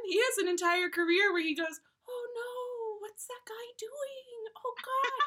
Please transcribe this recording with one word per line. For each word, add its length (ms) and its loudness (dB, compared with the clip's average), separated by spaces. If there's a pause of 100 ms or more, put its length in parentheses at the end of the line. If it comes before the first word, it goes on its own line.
He 140 2
has 200 4
an 100 2
entire 420 2
career 420 4
where 100 2
he 120 2
goes, 260 -4 (280)
Oh 160 -6 (100)
no, 680 -6
what's 260 -10
that 200 -12
guy 200 -10 (120)
doing? 720 -8 (120)
Oh 100 -2 (100)
God. 420 2